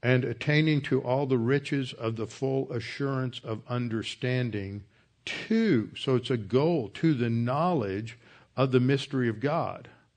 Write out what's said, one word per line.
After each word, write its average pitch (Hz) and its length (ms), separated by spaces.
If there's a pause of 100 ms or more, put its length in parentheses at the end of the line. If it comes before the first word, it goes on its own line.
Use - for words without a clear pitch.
and 123 200
attaining 147 580
to 131 200
all 131 240
the 131 140
riches 139 540
of 113 240
the 110 100
full 135 440
assurance 131 720
of 113 240
understanding 113 1160 (420)
to, 214 720
so 131 180
it's 120 140
a 131 80
goal, 120 560
to 165 200
the 120 160
knowledge 117 880 (380)
of 131 160
the 127 80
mystery 131 480
of 107 140
God 131 480 (260)